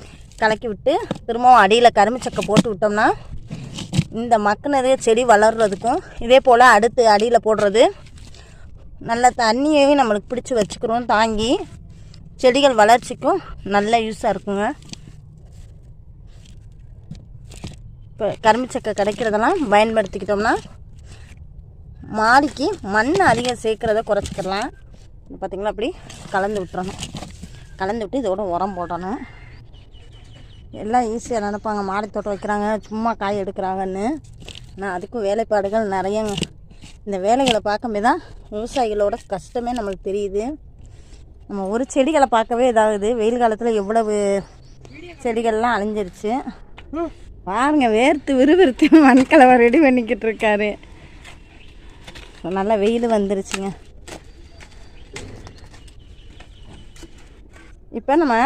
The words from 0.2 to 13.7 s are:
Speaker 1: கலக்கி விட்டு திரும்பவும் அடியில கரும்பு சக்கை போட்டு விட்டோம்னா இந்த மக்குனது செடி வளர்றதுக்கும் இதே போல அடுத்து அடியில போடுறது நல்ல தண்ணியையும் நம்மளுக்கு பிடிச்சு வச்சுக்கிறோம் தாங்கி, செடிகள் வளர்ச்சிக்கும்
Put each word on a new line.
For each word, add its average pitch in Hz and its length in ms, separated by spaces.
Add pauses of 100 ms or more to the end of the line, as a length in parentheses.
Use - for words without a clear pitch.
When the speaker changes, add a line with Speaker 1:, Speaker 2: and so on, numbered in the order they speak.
Speaker 1:
கலக்கி 220 300
விட்டு 240 220 (340)
திரும்பவும் 240 360
அடியில 226 240 (100)
கரும்பு 220 280
சக்கை - 240
போட்டு 220 220
விட்டோம்னா 208 360 (1120)
இந்த 233 160 (100)
மக்குனது 262 460 (140)
செடி 233 260
வளர்றதுக்கும் 220 680 (260)
இதே 247 200
போல 247 300
அடுத்து 226 280 (120)
அடியில 233 220 (100)
போடுறது 214 360 (1300)
நல்ல 240 160 (160)
தண்ணியையும் 277 580
நம்மளுக்கு 208 320
பிடிச்சு 247 280
வச்சுக்கிறோம் 226 520
தாங்கி, 220 400 (920)
செடிகள் 262 380
வளர்ச்சிக்கும் 247 600 (360)